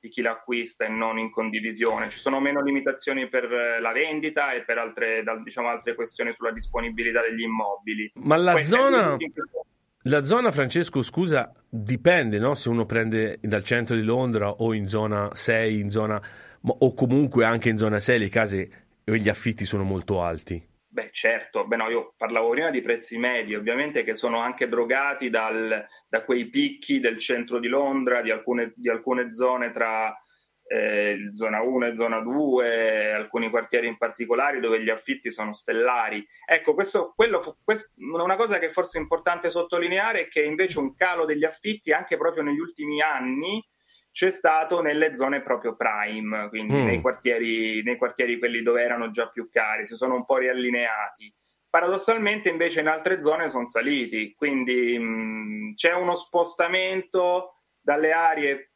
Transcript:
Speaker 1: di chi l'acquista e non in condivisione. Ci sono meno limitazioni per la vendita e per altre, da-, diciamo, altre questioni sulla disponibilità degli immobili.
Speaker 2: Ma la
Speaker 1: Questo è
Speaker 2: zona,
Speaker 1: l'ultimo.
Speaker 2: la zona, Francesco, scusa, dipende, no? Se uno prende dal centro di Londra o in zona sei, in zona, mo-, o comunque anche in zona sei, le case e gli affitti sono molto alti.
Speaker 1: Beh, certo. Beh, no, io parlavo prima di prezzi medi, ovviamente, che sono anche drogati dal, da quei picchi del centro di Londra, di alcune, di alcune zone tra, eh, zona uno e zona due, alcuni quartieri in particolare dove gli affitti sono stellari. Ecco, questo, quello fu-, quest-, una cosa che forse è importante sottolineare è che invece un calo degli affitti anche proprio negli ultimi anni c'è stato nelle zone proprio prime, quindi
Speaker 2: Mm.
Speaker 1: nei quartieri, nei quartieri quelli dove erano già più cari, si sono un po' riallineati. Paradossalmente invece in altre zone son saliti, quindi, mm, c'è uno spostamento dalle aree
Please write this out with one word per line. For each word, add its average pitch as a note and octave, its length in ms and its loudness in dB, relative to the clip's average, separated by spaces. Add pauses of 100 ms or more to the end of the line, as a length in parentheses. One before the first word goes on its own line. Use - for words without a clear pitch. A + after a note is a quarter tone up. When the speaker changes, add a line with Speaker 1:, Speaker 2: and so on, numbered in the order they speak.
Speaker 1:
di A#2 60 -18
chi - 140 -8
l'acquista A#2 600 -4
e G#2+ 40 -4
non A2+ 300 -2
in A2 120 -4
condivisione. A2 760 -2
Ci - 100 -12
sono C3+ 220 0
meno C#3+ 220 0
limitazioni C3+ 680 -2
per A#2+ 200 -2 (320)
la A2+ 120 -2
vendita D3+ 600 -2
e A#2+ 120 -6
per A#2 140 -2
altre, A2+ 440 -2
da-, A2+ 200 -4
diciamo, A#2+ 260 -4
altre A#2 260 -4
questioni A#2 380 -6
sulla A#2 180 -2
disponibilità A#2 720 -2
degli A2+ 200 -2
immobili. G#2+ 680 -4 (120)
Speaker 2:
Ma D3 140 6
la F3+ 160 4
Speaker 1:
Questo D#3 220 4
è B3 60 4
Speaker 2:
zona, C4 300 6
Speaker 1:
l'ultimo. D3+ 340 -4 (600)
Speaker 2:
la C#3 200 4
zona, A3+ 260 4
Francesco, C#3 520 0
scusa, D#3 500 0 (160)
dipende, A2+ 720 4
no? C3+ 160 4
Se - 120 -4
uno A#2 160 2
prende A2 580 0
dal G#2 200 0
centro A#2+ 320 0
di A2 80 2
Londra A2+ 480 2
o A2+ 240 0
in G2+ 140 -2
zona G#2+ 460 0
sei, A2+ 440 2
in G2+ 120 -2
zona, G#2+ 300 0 (420)
mo-, B2 180 0
o B2+ 140 6
comunque B2+ 500 4
anche A#2 240 2
in A2 100 4
zona G#2+ 220 2
sei, A#2+ 180 4
le G#2 100 2
case G2 420 0 (340)
e A2 140 2
gli G#2 100 2
affitti G#2+ 360 -2
sono G2 200 -2
molto F#2+ 360 0
alti. E2+ 500 -6 (220)
Speaker 1:
Beh, A2 180 -6
certo. A2 560 -2
Beh, A2+ 100 0
no, A2+ 120 -2
io A#2 300 -2
parlavo A2+ 320 0
prima D3+ 180 0
di C3+ 140 -2
prezzi A#2 340 -4
medi, A#2 380 -2
ovviamente, A#2+ 500 -2
che A2 100 -2
sono A#2 260 -2
anche B2 280 -2
drogati C3 640 0
dal, A2 560 -2 (200)
da - 160 0
quei B2 280 0
picchi C#3 500 0
del A#2 160 2
centro A#2+ 420 -2
di A#2+ 100 -4
Londra, C3 520 2
di A2+ 100 -2
alcune, A#2 460 -2
di A#2+ 140 -2
alcune A#2+ 420 -2
zone B2 380 0
tra, A2 440 -2 (520)
eh, G#2 680 0
zona G#2+ 300 -2
uno B2 240 2
e A#2 100 -4
zona A2+ 240 0
due, A#2 880 2
alcuni A2 380 -2
quartieri A#2 380 0
in A2+ 100 -4
particolare A#2+ 640 0
dove A2+ 220 2
gli A2 80 0
affitti A#2+ 400 -4
sono G#2+ 240 -6
stellari. A2+ 680 0 (220)
Ecco, D#3 280 2
questo, F#3+ 420 -2
quello A3 240 2
fu-, - 240 -12
quest-, - 320 -2
una E3+ 400 -2
cosa G#3 220 2
che E3 100 0
forse F3 300 -2
è - 20 -2
importante E3+ 480 0
sottolineare F3 800 0
è - 20 -20
che D#3 140 0
invece D#3 360 0
un C3+ 160 -2
calo F3 300 2
degli D3+ 200 2
affitti G#3 480 -4
anche E3 260 0
proprio E3 240 0
negli D3 180 -2
ultimi D3+ 400 -6
anni D3+ 640 -2 (460)
c'è F#3 160 2
stato E3+ 540 2
nelle D3+ 320 2
zone C3+ 260 0
proprio A#2+ 340 -2
prime, G#2+ 760 -2
quindi A2 240 -2
Speaker 2:
Mm. C#3 100 4
Speaker 1:
nei F#2+ 160 2
quartieri, A2+ 840 0
nei A#2+ 140 -2
quartieri A#2+ 420 -2
quelli A#2 220 -2
dove A#2 220 2
erano A#2+ 260 -2
già A2+ 220 -4
più A#2 200 -8
cari, A2 360 0
si A#2 80 -16
sono B2+ 220 0
un A#2+ 100 -4
po' C3+ 100 2
riallineati. A#2+ 960 -2 (360)
Paradossalmente G3 800 2
invece E3 300 0
in D#3 80 2
altre D#3+ 340 0
zone D#3 260 2
son B2+ 160 -4
saliti, A#2 720 -2
quindi, B2+ 600 0
mm, A2 800 -6
c'è E3+ 180 2
uno F3+ 200 0
spostamento F3+ 1400 0 (260)
dalle D3+ 320 2
aree D3+ 640 2